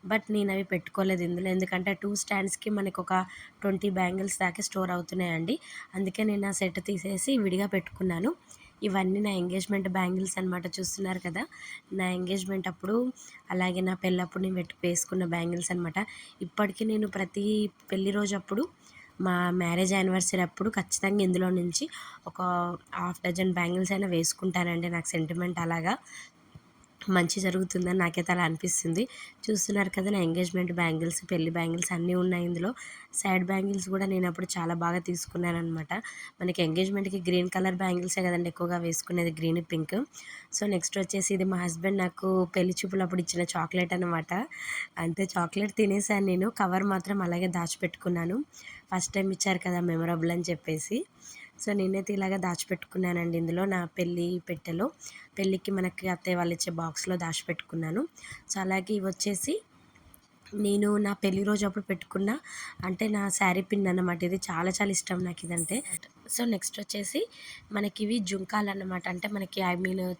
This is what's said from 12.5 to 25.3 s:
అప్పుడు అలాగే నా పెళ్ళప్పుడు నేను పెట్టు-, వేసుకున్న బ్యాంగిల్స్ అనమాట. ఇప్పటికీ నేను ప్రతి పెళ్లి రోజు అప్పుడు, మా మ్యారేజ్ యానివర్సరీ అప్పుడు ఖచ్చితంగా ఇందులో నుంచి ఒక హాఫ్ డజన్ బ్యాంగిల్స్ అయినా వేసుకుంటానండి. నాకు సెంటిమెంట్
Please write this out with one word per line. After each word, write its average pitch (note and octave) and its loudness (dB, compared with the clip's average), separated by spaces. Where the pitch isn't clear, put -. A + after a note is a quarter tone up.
అప్పుడు F#3 -2
అలాగే F3+ 2
నా F#3 0
పెళ్ళప్పుడు F3+ 0
నేను F#3 -2
పెట్టు-, - -8
వేసుకున్న F3+ 0
బ్యాంగిల్స్ E3+ -2
అనమాట. F3 -2
ఇప్పటికీ G3+ -2
నేను G#3+ 2
ప్రతి G3 -2
పెళ్లి F#3+ 0
రోజు G3+ 0
అప్పుడు, G3 -2
మా F#3 4
మ్యారేజ్ F3+ 2
యానివర్సరీ F#3 2
అప్పుడు F#3+ 0
ఖచ్చితంగా G3 2
ఇందులో F#3 4
నుంచి F3 0
ఒక - -10
హాఫ్ F3+ -4
డజన్ F3+ 2
బ్యాంగిల్స్ F3+ 2
అయినా G3 0
వేసుకుంటానండి. E3+ 2
నాకు E3+ -2
సెంటిమెంట్ E3+ 0